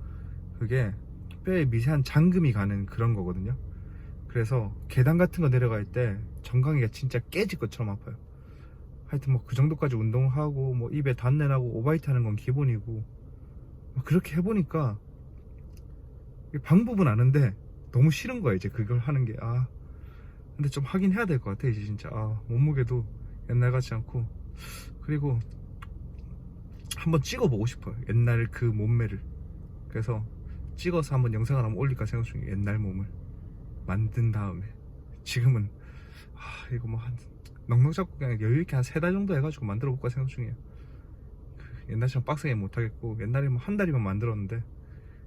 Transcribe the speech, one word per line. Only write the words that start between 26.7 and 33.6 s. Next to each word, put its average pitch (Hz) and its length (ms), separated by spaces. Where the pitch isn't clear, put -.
한번 160 240
찍어보고 135 440
싶어요, 110 300
옛날 117 380
그 - 180
몸매를. 107 560
그래서 110 360
찍어서 165 400
한번 120 180
영상을 120 300
한번 110 160
올릴까 135 260
생각 117 200
중이에요, - 260
옛날 101 280
몸을 98 280